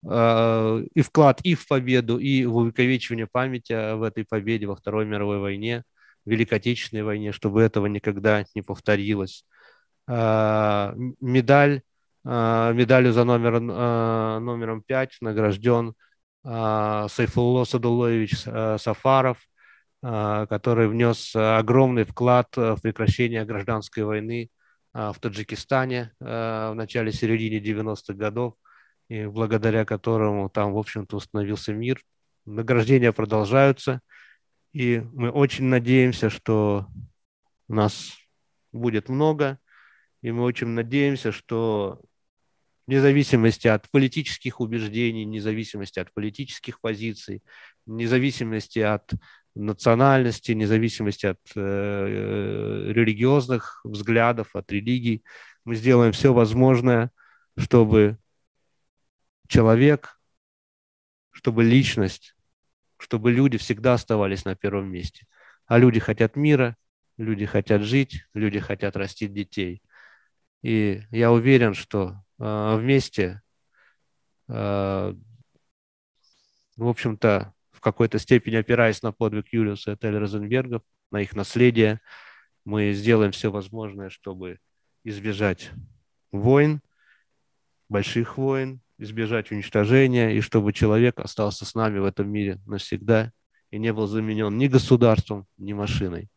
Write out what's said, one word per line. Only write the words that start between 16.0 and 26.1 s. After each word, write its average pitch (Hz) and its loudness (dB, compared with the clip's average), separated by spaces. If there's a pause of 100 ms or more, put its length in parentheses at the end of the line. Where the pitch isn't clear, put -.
э, 107 -2
Сайфулло 123 0
Садуллоевич, 117 0
э, 110 -4
Сафаров, 131 0 (680)
э, 107 -2
который 113 2
внес 117 -2
огромный 113 4
вклад, 123 2 (100)
э, 113 0
в - -10
прекращение 113 -2
гражданской 107 -6
войны, 110 -6 (440)
э, 110 -8
в - -16
Таджикистане, 120 -6